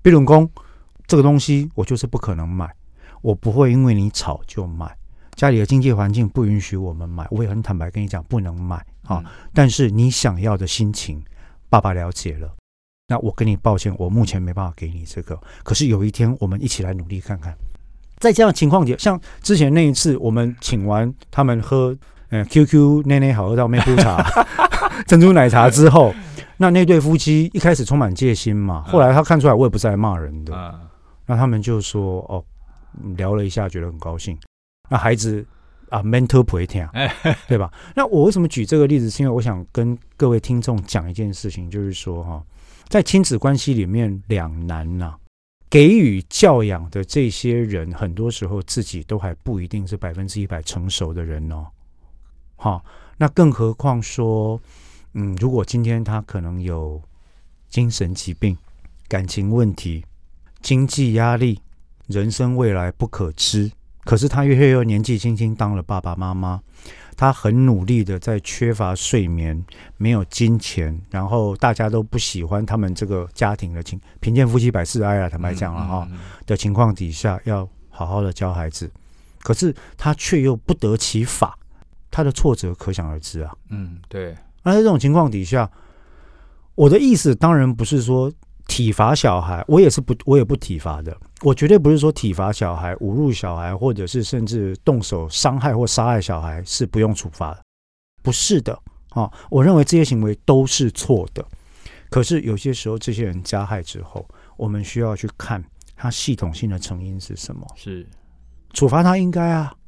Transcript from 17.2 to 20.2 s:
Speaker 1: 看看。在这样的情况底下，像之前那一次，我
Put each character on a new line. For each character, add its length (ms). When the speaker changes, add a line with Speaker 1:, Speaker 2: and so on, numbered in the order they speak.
Speaker 1:
看 180
看。 160
在 140
这 80
样 80
的 60
情 160
况 160
底 60
下， 60
像 220
之 140
前 180
那 120
一 60
次， 240
我 140